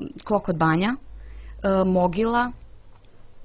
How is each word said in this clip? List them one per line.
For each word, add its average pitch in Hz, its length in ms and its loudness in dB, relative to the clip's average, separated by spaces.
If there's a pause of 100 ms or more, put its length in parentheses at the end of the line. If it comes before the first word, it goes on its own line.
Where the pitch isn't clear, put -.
(180)
e, - 60 -14
Klokot 202 320 0
Banja, 165 380 4 (680)
e, 190 220 4
Mogila 208 680 2 (920)